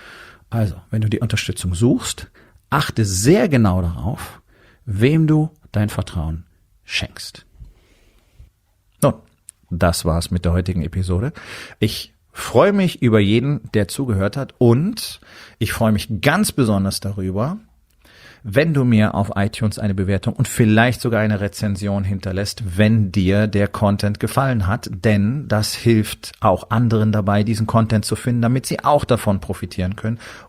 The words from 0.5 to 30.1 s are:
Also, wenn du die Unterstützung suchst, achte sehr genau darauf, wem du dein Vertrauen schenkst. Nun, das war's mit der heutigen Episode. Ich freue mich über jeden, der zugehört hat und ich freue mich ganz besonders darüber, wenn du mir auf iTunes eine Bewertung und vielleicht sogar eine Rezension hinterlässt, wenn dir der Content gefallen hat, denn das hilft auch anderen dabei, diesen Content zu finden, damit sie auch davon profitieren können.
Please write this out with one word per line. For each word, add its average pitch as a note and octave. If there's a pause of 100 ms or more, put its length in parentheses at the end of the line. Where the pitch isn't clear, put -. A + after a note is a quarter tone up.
Also, G#2+ (140)
wenn A2
du G#2+
die G#2+
Unterstützung -
suchst, - (400)
achte C3+
sehr B2
genau G#2
darauf, F2 (440)
wem C#3
du D#3 (220)
dein G#2
Vertrauen D#2+ (400)
schenkst. - (1600)
Nun, A3 (560)
das E2+
war's E2
mit F2
der E2+
heutigen F2+
Episode. F#2 (480)
Ich - (160)
freue E3
mich G3
über A2
jeden, A#2+
der G#2
zugehört G#2
hat C3+
und C#3 (380)
ich G#2+
freue A2
mich G#2
ganz E3+
besonders G2+
darüber, G2+ (880)
wenn C#3+
du C#3
mir A2
auf G2
iTunes G2+
eine G2+
Bewertung F#2+
und B2+
vielleicht A2+
sogar A2+
eine G#2+
Rezension G2+
hinterlässt, F#2+
wenn G#2+
dir G2
der G2+
Content G2+
gefallen A#2+
hat, G#2+
denn G#2+
das G#2+
hilft -
auch F#2+
anderen A2
dabei, G#2
diesen A2
Content A2
zu A2
finden, A#2+
damit B2
sie -
auch D3
davon G#2+
profitieren F#2
können. A#2 (300)